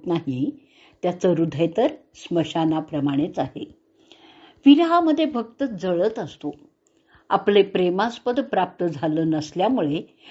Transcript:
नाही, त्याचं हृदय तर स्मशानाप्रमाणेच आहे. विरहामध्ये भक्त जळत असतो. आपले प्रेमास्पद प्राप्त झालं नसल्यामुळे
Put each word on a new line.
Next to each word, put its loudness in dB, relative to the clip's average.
नाही, -4
त्याचं 0
हृदय 0
तर 2
स्मशानाप्रमाणेच -2
आहे. -8
विरहामध्ये 6
भक्त -6
जळत 0
असतो. -8
आपले 4
प्रेमास्पद 0
प्राप्त -2
झालं -2
नसल्यामुळे -2